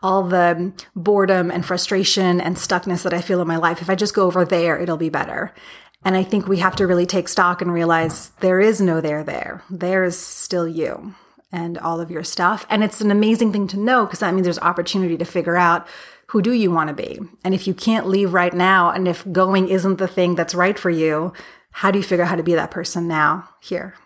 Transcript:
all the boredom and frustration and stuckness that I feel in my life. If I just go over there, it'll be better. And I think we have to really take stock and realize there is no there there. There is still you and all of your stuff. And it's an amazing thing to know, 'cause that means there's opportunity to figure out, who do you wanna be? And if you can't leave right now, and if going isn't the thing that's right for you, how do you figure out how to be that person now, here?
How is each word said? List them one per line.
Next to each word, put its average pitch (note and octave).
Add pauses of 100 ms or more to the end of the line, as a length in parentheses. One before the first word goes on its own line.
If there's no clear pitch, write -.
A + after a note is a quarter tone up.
all F#3+
the F3 (240)
boredom F#3+
and F3
frustration F#3
and F3+
stuckness F3
that F3+
I E3+
feel F3+
in E3+
my E3
life. E3
If F3
I F#3+
just G3
go G3
over F3+
there, E3+
it'll E3+
be D#3+
better. - (500)
And F#3
I F#3+
think F#3+
we F#3+
have F3+
to G3
really F3
take F3
stock F3+
and F3
realize E3
there F#3
is G#3
no E3
there D3+
there. -
There F#3
is F3
still -
you E3 (360)
and E3+
all E3
of E3
your E3
stuff. F#3+
And G#3+
it's -
an G#3
amazing G#3+
thing G3+
to F#3+
know, A#3
'cause F#3
that F3+
means F#3
there's F3
opportunity F3
to D#3+
figure E3+
out, F3 (460)
who G#3
do A3+
you A3
wanna D#3
be? - (240)
And F#3
if F#3
you F#3+
can't A3
leave F#3+
right F3+
now, F3+
and F#3
if E3
going F#3
isn't F#3
the F#3+
thing F3+
that's E3
right F3+
for F3+
you, D#3+ (400)
how -
do G3
you G3
figure F3
out F3
how F#3+
to E3+
be E3+
that D#3
person E3+
now, D#3 (120)
here? - (120)